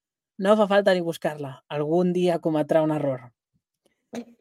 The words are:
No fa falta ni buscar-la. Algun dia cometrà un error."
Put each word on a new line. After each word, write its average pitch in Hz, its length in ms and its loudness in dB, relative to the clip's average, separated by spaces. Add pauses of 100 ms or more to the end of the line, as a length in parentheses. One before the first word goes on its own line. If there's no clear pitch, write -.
(380)
No 196 180 4
fa 214 120 4
falta 196 240 2
ni 180 80 0
buscar-la. 151 680 -8
Algun 160 440 0
dia 175 280 0
cometrà 156 420 0
un 156 100 0
error." 135 400 -6 (1080)